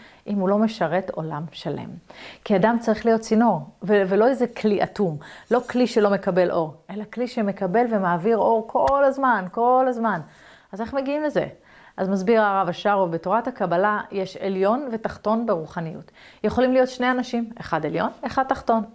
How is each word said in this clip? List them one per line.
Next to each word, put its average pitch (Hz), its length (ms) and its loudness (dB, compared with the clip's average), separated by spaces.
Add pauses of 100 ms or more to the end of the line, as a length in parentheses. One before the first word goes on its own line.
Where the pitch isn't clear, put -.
(260)
אם 208 120 -2
הוא 185 100 0
לא 202 100 4
משרת 190 520 0
עולם 156 320 -8 (100)
שלם. 135 360 -8 (560)
כי 208 120 2
אדם 220 240 4
צריך 220 260 -2
להיות 226 140 4
צינור, 220 400 2 (220)
ו-, 202 260 4
ולא 202 180 4
איזה 247 200 2
כלי 214 360 0
אטום, 170 340 -2 (340)
לא 233 100 2 (100)
כלי 247 160 2
שלא 208 240 2
מקבל 185 400 2
אור, 160 240 -2 (160)
אלא 208 220 -10
כלי 240 160 -6
שמקבל 202 640 0
ומעביר 190 460 0
אור 220 320 2
כל 277 360 2
הזמן, 262 480 2
כל 254 360 4
הזמן. 226 320 -2 (520)
אז 196 80 -8
איך 226 140 -8
מגיעים 277 280 -2
לזה? 185 240 0 (520)
אז 190 100 -2
מסביר 202 340 2
הרב 190 260 2
אשרוב, 190 420 0
בתורת 185 380 -2
הקבלה 202 520 0 (100)
יש 190 260 -6
עליון 196 560 0
ותחתון 226 540 -4
ברוחניות. 165 640 -6 (340)
יכולים 254 280 2
להיות 254 160 4
שני 254 220 -2
אנשים, 240 400 -2 (100)
אחד 160 260 -4
עליון, 180 240 -2 (160)
אחד 262 220 0
תחתון, 226 340 0 (120)